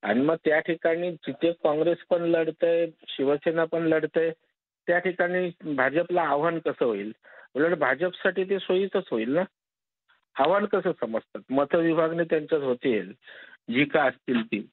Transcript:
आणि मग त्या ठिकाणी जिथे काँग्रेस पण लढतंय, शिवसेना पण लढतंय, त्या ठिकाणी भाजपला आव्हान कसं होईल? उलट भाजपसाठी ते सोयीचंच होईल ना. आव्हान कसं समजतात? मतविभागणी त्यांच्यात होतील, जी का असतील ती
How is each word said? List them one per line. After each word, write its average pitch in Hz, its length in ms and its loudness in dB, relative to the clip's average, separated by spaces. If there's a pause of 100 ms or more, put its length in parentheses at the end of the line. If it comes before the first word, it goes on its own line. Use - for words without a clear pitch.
आणि 107 180 0
मग 156 140 2
त्या 156 240 0
ठिकाणी 170 540 -2
जिथे 160 400 -4
काँग्रेस 160 460 0 (120)
पण 175 120 2
लढतंय, 170 640 2 (220)
शिवसेना 147 560 0
पण 165 180 -4
लढतंय, 160 500 0 (540)
त्या 175 120 2
ठिकाणी 180 520 0 (240)
भाजपला 160 480 0
आव्हान 160 360 0
कसं 156 260 -2
होईल? 107 280 -2 (420)
उलट 165 240 0
भाजपसाठी 175 640 -2
ते 190 140 -2
सोयीचंच 190 520 -2
होईल 117 240 -2
ना. 175 80 2 (960)
आव्हान 196 280 4
कसं 185 340 0
समजतात? 113 520 -8
मतविभागणी 165 720 2
त्यांच्यात 156 380 0
होतील, 120 500 0 (600)
जी 131 120 2
का 147 200 2
असतील 123 420 0
ती 107 260 -6